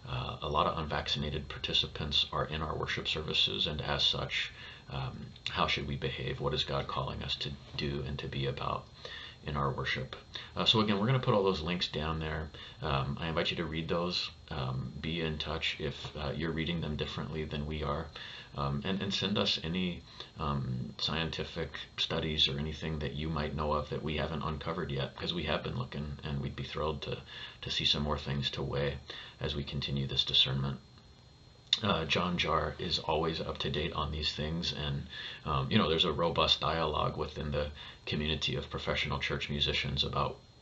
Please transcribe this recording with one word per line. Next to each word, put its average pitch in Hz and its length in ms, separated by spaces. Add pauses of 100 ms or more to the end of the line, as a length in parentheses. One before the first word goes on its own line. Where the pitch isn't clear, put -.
uh, 123 320
a - 80
lot 76 180
of 82 120
unvaccinated 73 680
participants - 840
are 73 140
in 76 160
our 78 120
worship 78 320
services, 80 600
and 76 160
as 73 200
such, - 480 (400)
um, 65 360 (240)
how 85 160
should - 200
we 73 100
behave? 69 440
What 69 140
is 73 100
God 69 220
calling 73 360
us - 140
to - 140 (260)
do 71 300
and 71 120
to - 100
be 69 180
about - 400 (580)
in 76 120
our 69 140
worship? - 460 (400)
Uh, 92 80
so 110 160
again, 104 180
we're 104 80
gonna 131 120
put 123 160
all 101 100
those 90 160
links 87 280
down 80 300
there. 78 300 (320)
Um, 69 400
I 82 80
invite 82 220
you 82 80
to 85 80
read 80 220
those. 87 420 (200)
Um, 65 500
be 82 200
in 78 160
touch 76 420
if, 73 160 (220)
uh, 73 180
you're 80 160
reading 80 300
them 76 160
differently 78 480
than 73 220
we 76 160
are. 73 240 (480)
Um, 69 300
and, 95 160
and 101 140
send 101 240
us 101 260
any, 87 380 (360)
um, 64 600
scientific 80 720 (260)
studies 80 520
or 69 100
anything 78 400
that 73 160
you 78 160
might 73 260
know 76 160
of 73 160
that - 140
we 78 160
haven't 78 240
uncovered 80 480
yet, 67 260
'cause 87 160
we 85 120
have 76 180
been 80 160
looking, 73 440
and 73 160
we'd 69 160
be 71 80
thrilled 76 380
to, - 160 (460)
to - 80
see 78 160
some 73 160
more 73 160
things 69 320
to - 120
weigh 69 360 (420)
as 76 140
we 73 100
continue 69 420
this 69 180
discernment. 67 540 (1040)
Uh, 85 220
John 87 320
Jar 80 420
is 90 200
always 80 420
up 76 160
to 78 140
date 76 240
on 76 180
these 78 220
things, 80 400
and, 71 320 (400)
um, 69 240
you 110 80
know, 82 100
there's 80 160
a 82 80
robust 80 480
dialogue 78 560
within 76 360
the 73 180 (340)
community 76 520
of 71 120
professional 76 500
church 71 300
musicians 71 560
about - 320 (240)